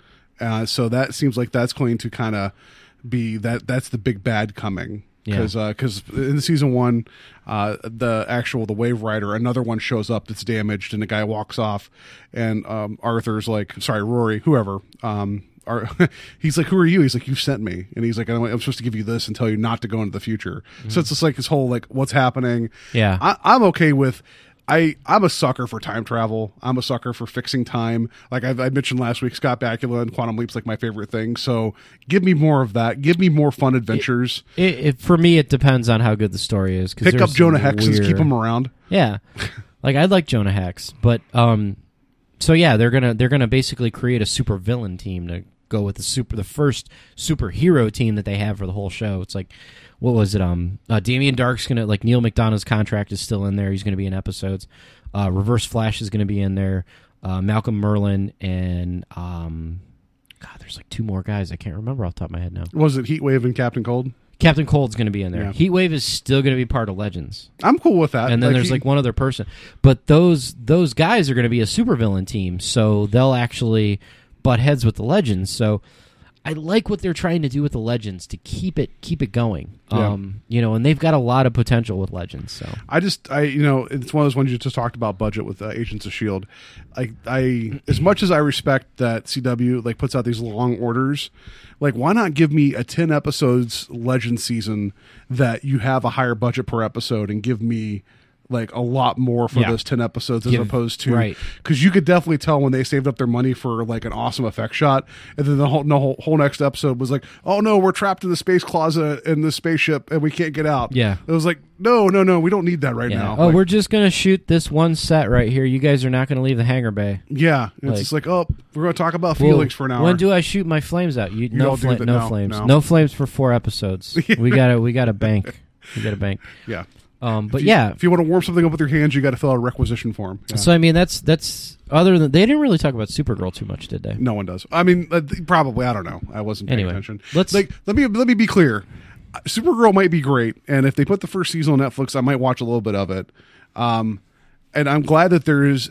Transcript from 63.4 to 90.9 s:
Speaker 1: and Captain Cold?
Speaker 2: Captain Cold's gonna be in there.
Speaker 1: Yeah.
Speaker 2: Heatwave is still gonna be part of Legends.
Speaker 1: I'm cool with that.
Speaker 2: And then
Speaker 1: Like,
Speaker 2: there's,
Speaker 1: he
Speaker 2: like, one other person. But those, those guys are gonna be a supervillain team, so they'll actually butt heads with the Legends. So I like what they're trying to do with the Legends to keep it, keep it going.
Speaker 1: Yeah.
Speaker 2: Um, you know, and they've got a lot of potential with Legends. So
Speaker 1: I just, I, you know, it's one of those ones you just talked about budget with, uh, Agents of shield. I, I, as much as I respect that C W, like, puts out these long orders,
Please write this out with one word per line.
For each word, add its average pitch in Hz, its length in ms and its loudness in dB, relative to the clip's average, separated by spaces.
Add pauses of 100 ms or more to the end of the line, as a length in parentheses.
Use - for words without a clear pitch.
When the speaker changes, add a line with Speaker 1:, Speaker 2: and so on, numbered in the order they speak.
Speaker 1:
and 123 120 0
Captain 123 280 -2
Cold? 123 280 -2 (280)
Speaker 2:
Captain 156 260 4
Cold's 135 300 0
gonna 110 160 0
be 101 120 -4
in 90 80 -4
there. 87 120 -4
Speaker 1:
Yeah. 98 100 -6
Speaker 2:
Heatwave 180 400 2
is 139 100 -4
still - 380 0
gonna 131 160 2
be 127 80 -2
part 117 240 -2
of 92 80 -6
Legends. 95 520 -8 (140)
Speaker 1:
I'm 269 160 6
cool 220 180 4
with 156 140 2
that. 123 200 -2
Speaker 2:
And 117 120 2
then 123 60 4
Speaker 1:
Like, 127 80 4
Speaker 2:
there's, 123 100 2
Speaker 1:
he 127 60 0
Speaker 2:
like, 127 100 -2
one 135 140 2
other 123 160 0
person. 131 320 -2 (360)
But 131 260 6
those, 156 480 4
those 143 380 2
guys 170 360 2
are 131 40 2
gonna 120 160 2
be 117 120 2
a 110 40 2
supervillain 113 640 0
team, 92 320 -4
so 107 480 2
they'll 127 280 4
actually 110 640 0 (400)
butt 123 180 4
heads 131 260 2
with 110 120 2
the 110 60 -6
Legends. 113 460 0
So 107 320 0 (640)
I 151 60 -4
like 160 380 -2
what 208 120 -4
they're 180 120 -2
trying 170 300 0
to 143 40 0
do 127 140 -2
with 147 100 -2
the 123 80 -4
Legends 110 480 -4
to - 80 -12
keep - 420 -8
it, - 120 -2 (100)
keep 160 220 -4
it 110 100 -4
going. 104 480 -4 (100)
Speaker 1:
Yeah. 107 200 0
Speaker 2:
Um, 98 400 -6
you 120 120 0
know, 110 140 2
and 113 100 0
they've 151 140 4
got 160 140 2
a 151 60 4
lot 127 260 2
of 120 80 0
potential 117 440 0
with 95 140 -4
Legends. 87 400 -12
So - 160 -14 (220)
Speaker 1:
I 151 100 0
just, - 320 -6
I, 147 120 0
you 143 180 -2
know, 139 280 2
it's 131 240 -8
one 151 100 2
of - 20 2
those 127 100 0
ones 135 160 0
you 123 60 -4
just 127 180 -6
talked 120 220 -4
about 107 200 -4
budget 107 280 -4
with, 98 160 -10
uh, 107 80 -10
Agents 110 360 -8
of 104 60 -10
shield. 98 340 -6 (520)
I, 120 140 -6 (140)
I, 127 640 -2
as - 140 0
much 196 200 4
as 196 100 2
I 156 80 4
respect 143 580 -2
that 117 320 -2
C - 100 -6
W, 123 460 0
like, 113 120 -4
puts 139 180 -4
out 123 100 -2
these 117 160 -2
long 117 380 -2
orders, 131 500 -2 (500)